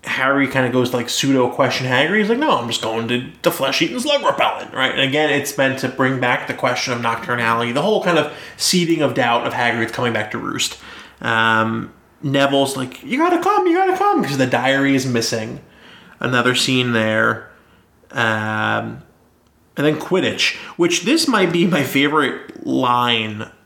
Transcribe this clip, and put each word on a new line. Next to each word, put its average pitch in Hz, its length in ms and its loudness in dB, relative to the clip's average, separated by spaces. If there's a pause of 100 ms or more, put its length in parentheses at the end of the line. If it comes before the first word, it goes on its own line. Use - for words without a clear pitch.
Harry 135 440 0
kinda 131 220 0
goes 123 220 0
to, 127 60 -2
like, 120 120 -4
pseudo 135 400 2
question 127 380 -2
Hagrid. 143 320 2
He's 202 100 0
like, 240 80 2
"No, 277 200 2
I'm 117 100 -4
just 117 140 -4
going 113 260 -4
to 123 160 -2 (180)
the 170 100 2
flesh-eating 156 480 -2
slug 285 260 0
repellent," - 480 -2
right? 131 180 0
And 127 100 0
again, 147 280 2
it's 143 280 -2
meant 131 220 0
to 131 100 -2
bring 131 300 0
back 127 280 0
the 127 60 -6
question 123 400 -2
of 120 80 -6
Nocturnality, 117 720 0
the 135 100 0
whole 202 220 2
kind 175 140 2
of 151 140 0 (260)
seeding 165 440 2
of 131 120 0
doubt 120 340 0
of 120 60 -4
Hagrid's 117 380 0
coming 123 220 -2
back 107 180 -4
to - 60 -8
roost. - 400 -6 (440)
Um, 113 680 2 (300)
Neville's 139 560 2
like, 131 260 -8
"You 185 140 -4
gotta 339 220 2
come, 381 280 2
you 330 100 4
gotta 370 200 2
come," 392 260 2
'cause 135 140 -2
the 131 100 2
diary 135 480 2
is 127 100 0
missing. 117 540 -2 (600)
Another 123 360 2
scene 127 380 2
there. 110 540 2 (640)
Um, 110 920 -2 (720)
and 143 100 0
then 156 100 2
Quidditch, 143 580 -2 (220)
which 170 260 2
this 302 240 2
might 196 260 2
be 170 120 4
my 160 180 2
favorite 139 840 0
line 120 800 0 (200)